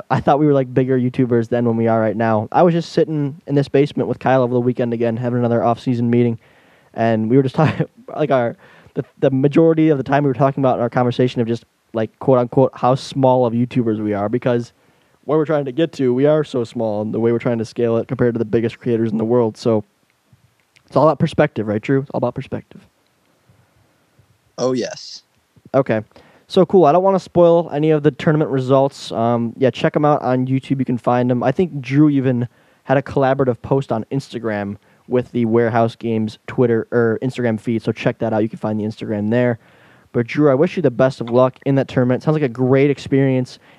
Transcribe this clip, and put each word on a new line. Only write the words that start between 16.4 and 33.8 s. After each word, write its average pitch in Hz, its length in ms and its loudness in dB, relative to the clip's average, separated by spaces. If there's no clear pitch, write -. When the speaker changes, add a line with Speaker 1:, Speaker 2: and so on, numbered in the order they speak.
Speaker 1:
so 127 200 -4
small, 110 380 -4
and 110 140 -6
the 113 40 -2
way 117 120 2
we're 117 80 0
trying 120 180 -2
to 113 80 -4
scale 117 320 -2
it 113 100 -4
compared 120 280 -2
to - 20 -4
the 113 80 -2
biggest 113 320 -2
creators 113 340 -2
in 107 60 -4
the 110 80 -2
world. 113 320 0
So 110 260 -2
it's - 100 -20
all 139 120 4
about 156 100 2
perspective, 147 480 0
right, 107 160 -2
Drew? 135 200 0
It's 143 100 -14
all - 80 -4
about 123 160 -4
perspective. - 500 -12
Speaker 2:
Oh, 127 160 -2
yes. - 500 -10
Speaker 1:
Okay. 120 300 0
So 185 160 2
cool. 175 200 4
I 143 80 6
don't 180 100 2
wanna 190 160 2
spoil 170 520 2
any 151 200 0
of 151 120 0
the 147 80 4
tournament 151 400 0
results. 135 600 0
Um, 117 460 -2
yeah, 127 120 2
check - 260 -2
'em 151 100 2
out 147 160 2
on 127 260 0
YouTube. 131 320 -2
You 127 60 -2
can 127 120 -4
find 123 320 0
'em. 123 140 0
I 127 80 2
think 147 300 -4
Drew 139 280 4
even 127 380 0
had 135 120 2
a 139 40 2
collaborative 131 600 0
post 135 300 -2